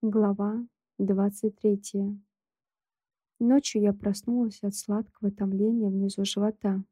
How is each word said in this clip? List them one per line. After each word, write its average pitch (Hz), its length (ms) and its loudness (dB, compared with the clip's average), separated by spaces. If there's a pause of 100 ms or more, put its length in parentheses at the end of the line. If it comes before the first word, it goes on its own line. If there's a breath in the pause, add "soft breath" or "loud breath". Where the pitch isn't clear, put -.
Глава 208 640 0 (320)
двадцать 202 580 0
третья. 202 600 -2 (1200)
Ночью 240 440 2
я 208 100 4
проснулась 208 680 -2
от 202 120 -4
сладкого 208 560 -4
томления 202 580 0
внизу 196 360 -2
живота. 202 680 -2